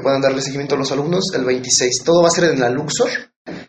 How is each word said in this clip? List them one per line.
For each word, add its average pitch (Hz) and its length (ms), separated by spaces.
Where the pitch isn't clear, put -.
puedan 135 200
darle 135 200
seguimiento 139 340
a - 20
los 131 140
alumnos 165 420
el 135 100
veintiséis. 127 600
Todo 170 180
va 170 80
a - 20
ser 170 140
en 143 140
la 120 100
Luxor. 147 400